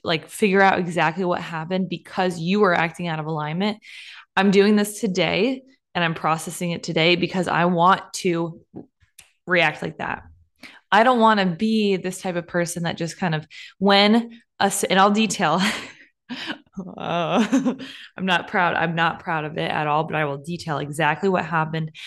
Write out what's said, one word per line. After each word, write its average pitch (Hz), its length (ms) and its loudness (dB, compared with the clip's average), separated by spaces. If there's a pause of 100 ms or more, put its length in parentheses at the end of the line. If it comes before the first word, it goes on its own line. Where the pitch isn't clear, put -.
like, 160 240 -4
figure 196 340 2
out 190 160 4
exactly 170 460 0
what 175 160 -2
happened 170 500 -4
because 180 480 -4
you 180 220 0
were 190 120 4
acting 170 360 -2
out 156 120 -4
of 151 60 -6
alignment." 160 520 -4 (580)
I'm 196 140 4
doing 202 260 6
this 208 240 -2
today 185 600 0 (320)
and 175 100 0
I'm 165 100 0
processing 160 560 -4
it 170 120 -6
today 165 340 2
because 175 320 -2
I 165 180 2
want 180 360 2 (120)
to 170 460 -4 (840)
react 165 360 2
like 160 160 -8
that. - 240 -8 (680)
I 208 100 6
don't 247 180 4
wanna 220 260 4
be 208 500 0
this 180 240 -8
type 180 160 -4
of 170 100 -6
person 170 380 -4
that 170 120 -4
just 165 220 -8
kind 170 160 0
of, 156 120 -6 (320)
when 202 600 4 (180)
a - 60 2
s-, 196 200 0
and 185 140 2
I'll 196 120 6
detail. 185 560 2
<laughs> 214 40 2 (1300)
Uh, 175 800 0 (240)
<laughs> - 180 -20
I'm 185 80 -6
not 180 240 0
proud. 175 260 2
I'm 165 200 0
not 165 260 0
proud 160 240 -4
of 156 140 -8
it 160 120 -2
at 156 160 -2
all, 151 180 2
but 160 100 -8
I 156 100 0
will 143 140 -4
detail 160 400 -8
exactly 147 500 0
what 175 160 0
happened, 160 460 -4 (160)